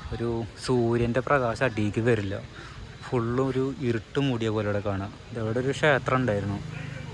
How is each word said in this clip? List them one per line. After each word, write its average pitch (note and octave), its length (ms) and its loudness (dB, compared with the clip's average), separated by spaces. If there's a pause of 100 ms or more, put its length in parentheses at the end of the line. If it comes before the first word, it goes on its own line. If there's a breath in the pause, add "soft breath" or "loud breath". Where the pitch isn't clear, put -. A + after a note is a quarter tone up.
(140)
ഒരു A#2 140 -2 (380)
സൂര്യൻ്റെ A#2+ 600 4
പ്രകാശം B2+ 400 2
അടിയിലേക്ക് G#2+ 420 0
വരില്ല. G2+ 260 2 (720 loud breath)
ഫുള്ളും B2 440 0
ഒരു C3 120 2 (240)
ഇരുട്ട് A2+ 400 -2
മൂടിയ A2+ 280 0
പോലെ G#2+ 140 0
ഇവിടെ G2+ 180 0
കാണാം. G2+ 240 -2 (200)
ഇതവിടെ A2+ 320 -2
ഒരു C3+ 140 0
ക്ഷേത്രം C3 440 4
ഉണ്ടായിരുന്നു G2+ 360 0 (560 loud breath)